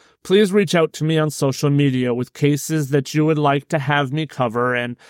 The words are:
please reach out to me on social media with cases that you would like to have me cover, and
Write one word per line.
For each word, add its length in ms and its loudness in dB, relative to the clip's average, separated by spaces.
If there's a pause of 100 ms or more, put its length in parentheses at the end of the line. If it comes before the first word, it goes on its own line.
(240)
please 300 4
reach 200 2
out 200 2
to 100 -8
me 140 2
on 120 0
social 400 -2
media 440 2
with 200 -6
cases 560 -2
that 240 -2
you 120 2
would 120 2
like 300 0
to 100 -2
have 360 -2
me 120 -4
cover, 480 -2
and 220 -4 (140)